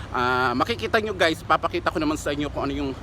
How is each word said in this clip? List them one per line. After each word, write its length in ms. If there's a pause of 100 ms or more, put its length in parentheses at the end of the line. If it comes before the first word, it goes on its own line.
(140)
ah, 400
makikita 480
nyo 160
guys, 240
papakita 480
ko 80
naman 240
sa 160
inyo 160
kung 160
ano 80
yung 140 (120)